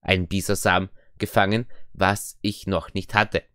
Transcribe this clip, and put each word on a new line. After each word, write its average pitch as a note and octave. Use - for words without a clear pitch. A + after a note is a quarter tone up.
ein F#2
Bisasam F#2+
gefangen, G#2
was -
ich -
noch F#2+
nicht -
hatte. G#2